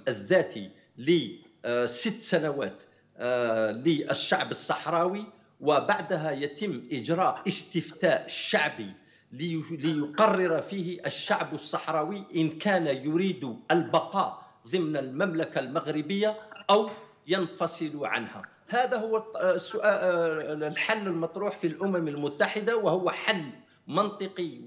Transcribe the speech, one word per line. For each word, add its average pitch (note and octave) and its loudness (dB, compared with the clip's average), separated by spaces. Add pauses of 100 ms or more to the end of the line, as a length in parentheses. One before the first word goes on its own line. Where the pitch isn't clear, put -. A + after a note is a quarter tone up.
الذاتي G#2 0 (280)
ل، C3 0 (540)
آه، A#2+ 2
ست - -2
سنوات، C#3 -2 (360)
آه، A#2 2
للشعب C#3+ 2
الصحراوي، F3+ 0 (360)
وبعدها D#3 2
يتم C#3+ -4 (100)
إجراء D#3+ 0
استفتاء - 0
شعبي D3 -2 (400)
لي-، D#3+ -4
ليقرر E3 2
فيه F3+ -6
الشعب D#3+ -2
الصحراوي D#3+ -4 (120)
إن D#3+ 4
كان E3+ 2
يريد D3+ 0 (140)
البقاء - 2 (300)
ضمن D#3+ 0
المملكة D3+ -2
المغربية D#3 0 (360)
أو G#3+ 6 (400)
ينفصل D#3+ -2
عنها. A2 -4 (260)
هذا B3+ 2
هو A3 0
الط-، G#3+ -4
آه، F3+ 4
السؤال، - -4
آه، D#3+ 2
الحل G#3 -2
المطروح F#3 -2
في F3 -4
الأمم E3+ 0
المتحدة، F#3 0
وهو F3+ 2
حل F#3+ -2 (440)
منطقي F3+ -2